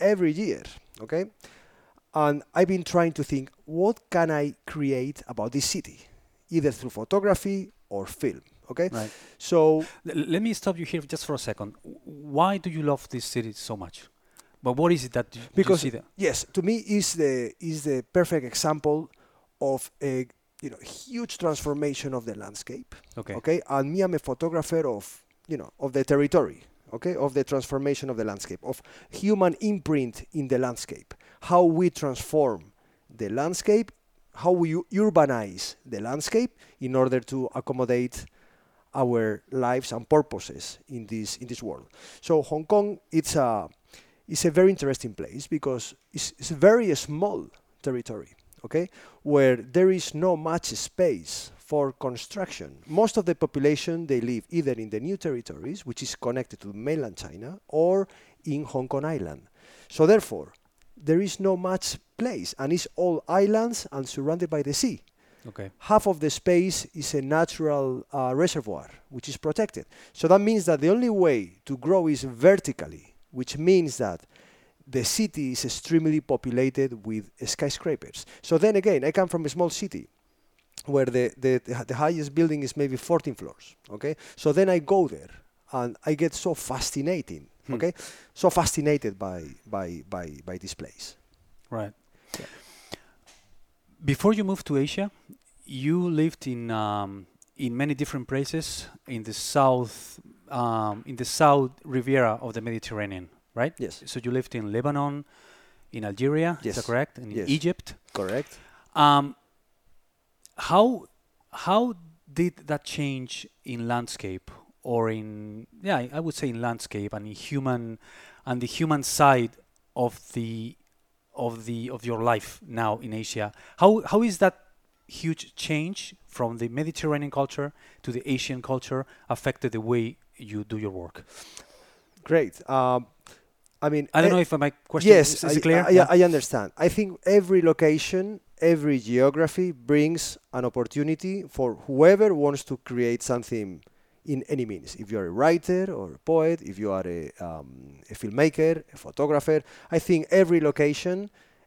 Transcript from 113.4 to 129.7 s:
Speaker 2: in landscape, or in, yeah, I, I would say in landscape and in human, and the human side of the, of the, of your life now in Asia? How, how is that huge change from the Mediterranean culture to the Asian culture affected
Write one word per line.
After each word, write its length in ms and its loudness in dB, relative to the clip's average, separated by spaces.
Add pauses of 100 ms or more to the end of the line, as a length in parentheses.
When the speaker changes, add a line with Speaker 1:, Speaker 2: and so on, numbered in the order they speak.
Speaker 2:
in 240 -6
landscape, 600 -6 (320)
or 280 0
in, 560 -10 (160)
yeah, 140 0
I, 180 -4
I 60 -6
would 140 -6
say 140 -4
in 120 -6
landscape 520 -6
and 140 -10
in 60 -14
human, 640 -4 (460)
and 160 -4
the 60 -6
human 360 -2
side 500 4 (440)
of 360 -4
the, 440 -8 (580)
of 320 -6
the, 240 -8
of 140 -12
your 180 -4
life 440 0
now 320 -2
in 140 -12
Asia? 400 -6 (260)
How, 280 6
how 160 2
is 160 0
that 200 4 (480)
huge 480 -8
change 600 -6 (120)
from 320 -6
the 100 -4
Mediterranean 640 -4
culture 420 -4 (300)
to 100 -8
the 180 -6
Asian 320 -4
culture 440 -4 (220)
affected 440 -4